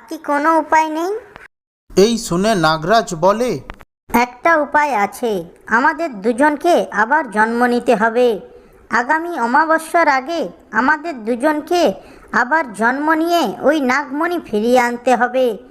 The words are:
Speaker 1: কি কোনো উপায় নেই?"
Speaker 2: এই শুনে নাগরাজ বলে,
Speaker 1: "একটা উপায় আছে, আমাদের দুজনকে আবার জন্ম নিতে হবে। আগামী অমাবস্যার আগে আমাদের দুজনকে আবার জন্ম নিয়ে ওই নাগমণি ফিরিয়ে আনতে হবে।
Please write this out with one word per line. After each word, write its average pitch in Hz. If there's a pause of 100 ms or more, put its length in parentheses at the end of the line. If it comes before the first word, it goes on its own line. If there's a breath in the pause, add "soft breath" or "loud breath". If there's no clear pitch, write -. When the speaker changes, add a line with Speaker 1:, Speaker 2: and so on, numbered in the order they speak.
Speaker 1:
কি 320
কোনো 302
উপায় 311
নেই?" 330 (800)
Speaker 2:
এই 226
শুনে 208
নাগরাজ 165
বলে, 196 (540)
Speaker 1:
"একটা 247
উপায় 294
আছে, 202 (240)
আমাদের 277
দুজনকে 285
আবার 233
জন্ম 226
নিতে 240
হবে। 226 (500 soft breath)
আগামী 320
অমাবস্যার 311
আগে 269 (220)
আমাদের 277
দুজনকে 294 (380 loud breath)
আবার 247
জন্ম 262
নিয়ে 320
ওই 294
নাগমণি 285
ফিরিয়ে 233
আনতে 240
হবে। 233 (140 soft breath)